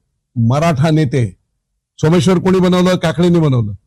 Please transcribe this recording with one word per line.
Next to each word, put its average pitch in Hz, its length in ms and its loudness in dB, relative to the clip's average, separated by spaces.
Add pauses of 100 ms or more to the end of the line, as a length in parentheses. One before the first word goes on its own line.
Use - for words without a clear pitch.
(500)
मराठा 156 400 0
नेते, 143 480 -2 (640)
सोमेश्वर 175 360 2
कोणी 185 220 0
बनवलं? 180 360 2
काकडेंनी 170 440 0
बनवलं. 120 340 -2 (140)